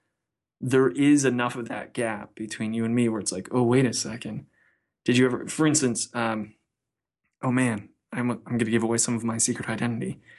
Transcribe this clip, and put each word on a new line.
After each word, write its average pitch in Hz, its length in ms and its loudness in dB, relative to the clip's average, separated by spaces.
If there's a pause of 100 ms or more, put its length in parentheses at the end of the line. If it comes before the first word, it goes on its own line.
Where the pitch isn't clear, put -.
(600)
there 131 280 4
is 143 360 4
enough 123 300 0
of 117 120 -8
that - 260 -10
gap 110 420 -6
between 110 400 -6
you 113 100 -2
and 113 80 -2
me 120 160 2
where 110 100 -2
it's 92 120 -6
like, 92 200 -6
"Oh, 123 120 2
wait 123 220 4
a 113 80 0
second. 110 520 -8 (600)
Did 123 120 4
you 127 80 6
ever," 123 220 -2
for - 180 0
instance, 131 480 2
um, 113 400 -2 (880)
oh 131 100 0
man, 120 380 0 (240)
I'm, 123 180 -2
I'm 120 260 -6
gonna 113 80 0
give 110 180 2
away 113 140 0
some 120 180 0
of 113 80 -4
my 113 140 -4
secret 117 320 -2
identity. 117 500 -4 (200)